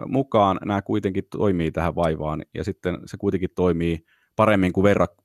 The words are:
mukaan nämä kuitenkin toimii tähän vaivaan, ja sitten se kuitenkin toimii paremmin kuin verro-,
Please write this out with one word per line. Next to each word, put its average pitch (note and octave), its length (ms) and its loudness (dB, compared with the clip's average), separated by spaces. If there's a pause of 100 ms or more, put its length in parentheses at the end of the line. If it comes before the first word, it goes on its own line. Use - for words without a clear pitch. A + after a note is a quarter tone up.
mukaan G#2 580 2
nämä G2+ 180 -2
kuitenkin G2 480 -2
toimii F2 420 0
tähän E2 220 -2
vaivaan, D#2 500 -2 (100)
ja D#2 100 -8
sitten F2+ 420 -6
se - 100 -14
kuitenkin F#2+ 380 -2
toimii E2+ 520 0 (300)
paremmin G2+ 360 4
kuin F#2+ 120 2
verro-, F#2 400 2